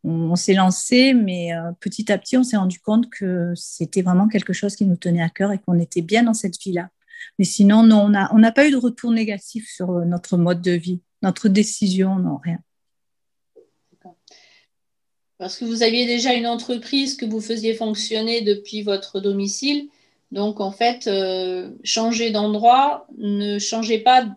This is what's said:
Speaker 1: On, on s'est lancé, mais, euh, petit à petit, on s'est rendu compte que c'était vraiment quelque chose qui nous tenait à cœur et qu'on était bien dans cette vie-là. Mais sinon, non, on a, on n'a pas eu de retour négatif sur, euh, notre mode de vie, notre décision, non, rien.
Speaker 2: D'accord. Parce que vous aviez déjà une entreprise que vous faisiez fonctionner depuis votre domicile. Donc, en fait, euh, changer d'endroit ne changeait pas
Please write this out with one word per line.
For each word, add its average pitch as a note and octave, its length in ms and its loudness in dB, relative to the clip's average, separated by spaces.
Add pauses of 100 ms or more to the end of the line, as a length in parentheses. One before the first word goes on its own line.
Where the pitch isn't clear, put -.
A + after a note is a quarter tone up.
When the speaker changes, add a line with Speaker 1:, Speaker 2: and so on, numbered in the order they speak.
Speaker 1:
On, E3 300 -2
on F3 40 0
s'est F#3+ 180 2
lancé, B3 600 4
mais, F3+ 400 0
euh, E3 260 -8
petit G#3+ 320 -4
à F#3+ 60 0
petit, - 180 -4
on B3+ 60 4
s'est A#3+ 160 0
rendu F#3 220 -2
compte A#3 280 0
que F3+ 460 -4
c'était - 480 -6
vraiment F3+ 260 4
quelque G3+ 240 -2
chose G3+ 240 -4
qui G#3+ 80 0
nous F3+ 120 4
tenait E3+ 260 0
à E3 80 0
cœur G3+ 220 -2
et G3 60 -4
qu'on F3+ 200 0
était E3+ 240 -2
bien G#3 220 2
dans A3+ 100 2
cette F#3+ 240 -6
vie-là. F3 320 -6 (480)
Mais G3 60 4
sinon, G#3 400 6
non, G#3+ 200 8
on G#3 100 4
a, G3 200 0
on A3 40 8
n'a A3+ 140 8
pas C#4 140 6
eu D4+ 40 4
de C#4 60 2
retour A#3+ 360 -2
négatif A3 580 -4
sur, F3+ 220 -6
euh, F3 120 -2
notre F3 320 -2
mode F3 240 2
de F3+ 120 -2
vie, F3 280 -4 (220)
notre G3 260 0
décision, F#3+ 680 0
non, E3+ 260 -2
rien. E3+ 160 -4 (1300)
Speaker 2:
D'accord. - 240 -20 (1200)
Parce F#3 180 -10
que - 80 -10
vous A3+ 180 -2
aviez A#3 220 2
déjà A#3+ 300 0
une A#3 120 -2
entreprise B3 680 -4
que - 80 -8
vous A3 160 -4
faisiez A3 340 -4
fonctionner A3 680 -4
depuis G#3 400 -4
votre G3 380 -6
domicile. G3+ 680 -4 (440)
Donc, G#3 280 -4
en G3 120 -4
fait, A#3+ 340 -2
euh, F#3 640 -4 (140)
changer A3+ 480 -2
d'endroit A3+ 720 2 (100)
ne G3+ 440 -4
changeait A3+ 400 -2
pas B3 260 4 (100)